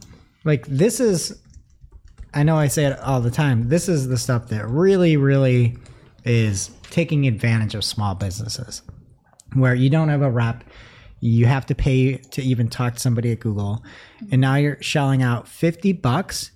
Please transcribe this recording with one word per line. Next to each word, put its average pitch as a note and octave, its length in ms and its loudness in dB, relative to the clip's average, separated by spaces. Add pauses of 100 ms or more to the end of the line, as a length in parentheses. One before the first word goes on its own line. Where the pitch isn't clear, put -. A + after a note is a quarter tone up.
(440)
Like, D3+ 220 0
this D3 340 0
is, G3+ 400 0 (920)
I C#3+ 100 2
know D#3+ 120 4
I D3+ 120 2
say D3+ 160 0
it C3+ 160 -2
all C3 200 0
the A#2 100 0
time, A#2+ 380 0
this E3+ 200 0
is C#3 200 0
the B2+ 100 -2
stuff A#2+ 300 -2
that G#2+ 200 -6
really, F3 480 4
really C3 600 2 (480)
is A2 460 0 (200)
taking D#3 360 0
advantage A2+ 480 0
of G2+ 100 -6
small G2+ 300 -4
businesses G2+ 680 -8 (720)
where C3 200 2
you C3 160 2
don't D#3+ 180 2
have D3 140 0
a C#3 80 0
rep, A#2 320 -2 (580)
you A#2 260 2
have C3+ 200 2
to C#3+ 80 -4
pay C3 420 2
to - 260 -12
even B2 260 0
talk A#2+ 260 -4
to - 60 -12
somebody A#2+ 320 0
at A2 80 -4
Google, G#2 440 -4 (460)
and B2+ 100 4
now C3+ 160 2
you're C#3+ 260 0
shelling C3+ 400 0
out A#2+ 260 -2
fifty E3+ 440 -2
bucks - 640 -4